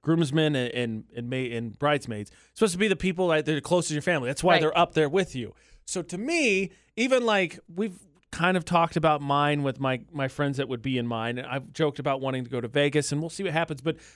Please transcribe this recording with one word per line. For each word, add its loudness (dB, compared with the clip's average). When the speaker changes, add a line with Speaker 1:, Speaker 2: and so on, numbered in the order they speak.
Speaker 1:
groomsmen 2
and, -2
and, -4
and, -8
ma-, -4
and -8
bridesmaids, -2
supposed 2
to -6
be 2
the 4
people 0
that, 2
that 0
are -2
closest 0
to -4
your -4
family. 0
That's -4
why 8
Speaker 2:
Right. 6
Speaker 1:
they're 2
up 2
there 4
with 0
you. -8
So -8
to -10
me, 0
even, 2
like, 0
we've -4
kind 2
of 0
talked 2
about 4
mine 2
with -2
my, 0
my -2
friends -2
that -2
would -4
be -2
in 0
mine. -2
And -8
I've -8
joked 0
about -2
wanting -2
to -12
go -2
to -6
Vegas, 2
and -2
we'll -6
see -10
what -4
happens. -2
But -4